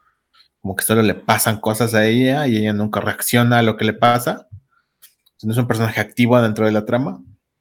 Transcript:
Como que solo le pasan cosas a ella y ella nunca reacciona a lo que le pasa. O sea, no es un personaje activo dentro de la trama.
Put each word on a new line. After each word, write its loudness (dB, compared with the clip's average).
Como -8
que -6
solo 2
le 2
pasan -2
cosas -2
a 4
ella 0
y 2
ella 0
nunca -2
reacciona 0
a 4
lo 0
que -4
le 0
pasa. 0
O -20
sea, -12
no -2
es -2
un 2
personaje -2
activo 2
dentro 0
de 2
la 0
trama. -4